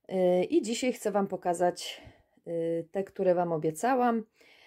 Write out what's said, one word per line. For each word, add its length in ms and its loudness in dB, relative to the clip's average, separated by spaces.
yy, 360 4
i 180 2
dzisiaj 300 -2
chcę 180 -4
wam 160 0
pokazać, 760 -2
yy, 460 -4
te, 120 -2
które 300 0
wam 180 0
obiecałam. 720 0